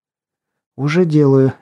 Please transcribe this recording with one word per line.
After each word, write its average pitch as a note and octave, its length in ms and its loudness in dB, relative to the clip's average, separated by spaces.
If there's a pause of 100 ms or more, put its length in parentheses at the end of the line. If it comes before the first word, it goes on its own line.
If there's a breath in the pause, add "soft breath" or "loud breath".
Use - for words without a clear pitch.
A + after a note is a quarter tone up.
(760)
«Уже D3+ 280 -4
делаю, C3+ 580 2